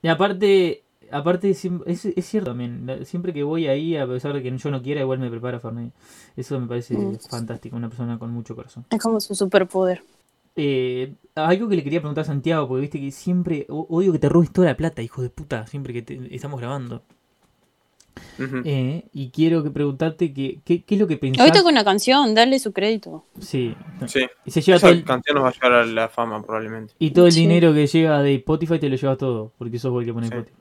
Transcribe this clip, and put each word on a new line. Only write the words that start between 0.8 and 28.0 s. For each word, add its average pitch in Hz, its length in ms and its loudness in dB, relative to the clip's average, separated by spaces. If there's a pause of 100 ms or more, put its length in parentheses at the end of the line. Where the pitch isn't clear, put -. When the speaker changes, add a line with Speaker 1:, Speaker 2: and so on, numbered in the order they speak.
Speaker 1:
aparte 175 440 0
siem-, 180 320 -6
es, 175 180 -6
es 180 200 -4
cierto 196 260 -4
también, 120 340 -8
la, 131 180 -10
siempre 175 300 -8
que 147 100 -6
voy 156 240 -2
ahí, 151 300 -2
a 139 100 -2
pesar 127 260 -6
de 139 100 -6
que 127 120 -6
yo 139 160 -6
no 131 120 -4
quiera, 143 180 -4
igual 131 180 -2
me 127 100 -4
prepara 117 300 -8
Fernet. 117 320 -10 (460)
Eso 135 220 -6
me 120 80 -6
parece 120 280 -6
Speaker 2:
Mm. 104 220 -4 (120)
Speaker 1:
fantástico, 117 460 -10
una 117 140 -8
persona 117 300 -8
con 117 120 -12
mucho 117 240 -10
corazón. 120 360 -18
Speaker 2:
Es 226 100 -2
como 226 180 0
su - 160 -8
superpoder. 185 680 0 (540)
Speaker 1:
Eh, 131 560 -2 (200)
algo 180 340 0
que 202 80 0
le 151 80 -2
quería 151 160 -2
preguntar 147 220 -6
a 156 40 -4
Santiago, 151 420 -2
porque 131 140 -2
viste 143 200 -8
que 139 100 -8
siempre 175 560 -4
o-, 156 220 -8
odio 175 240 2
que 151 60 0
te 160 100 2
robes 170 240 4
toda 180 140 4
la 131 100 0
plata, 156 240 -4
hijo 120 220 -10
de 123 60 -6
puta, 127 380 -8
siempre 135 260 -12
que 117 100 -8
te, 123 300 -14
estamos 139 280 -12
grabando. 120 400 -10 (1400)
Speaker 3:
Ujú. 131 240 -6
Speaker 1:
Eh, 143 480 -2
y 139 200 -10
quiero 160 300 2
que 147 100 -4
preguntarte 147 640 -2
que, 135 300 -6
qué, 170 200 0
qué 208 120 0
es 196 60 2
lo 202 60 2
que 156 100 -2
pensás. 139 280 4
Speaker 2:
Hoy 320 60 10
toca 359 160 6
una 269 160 4
canción, 220 500 4
dale 254 260 4
su 226 120 -4
crédito. 190 540 -4 (160)
Speaker 1:
Sí. 123 340 -4 (320)
Speaker 3:
Sí. 131 180 0 (200)
Speaker 1:
Y - 60 -12
se 160 100 0
lleva 180 160 6
Speaker 3:
Esa 185 100 8
Speaker 1:
todo 175 100 10
el 160 60 -4
Speaker 3:
canción 131 320 0
nos 139 80 2
va 127 60 4
a - 20 0
llevar 123 220 4
a 120 120 6
la 113 220 -2
fama, 113 340 -4
probablemente. 110 560 -8
Speaker 1:
y 156 140 0
todo 175 140 8
el 170 80 10
Speaker 2:
Sí. 165 80 6
Speaker 1:
dinero 165 320 6
que 147 140 4
llega 156 340 2